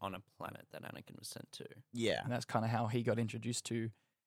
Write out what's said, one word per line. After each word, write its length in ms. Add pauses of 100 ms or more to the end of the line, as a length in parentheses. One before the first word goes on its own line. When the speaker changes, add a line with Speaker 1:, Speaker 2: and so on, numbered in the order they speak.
Speaker 1:
on 140
a 60 (160)
planet 360
that 100
Anakin 360
was 100
sent 240
to. 140 (260)
Speaker 2:
Yeah. 320
Speaker 3:
And 80
that's 120
kinda 240
how 200
he 140
got 160
introduced 480
to, 240 (360)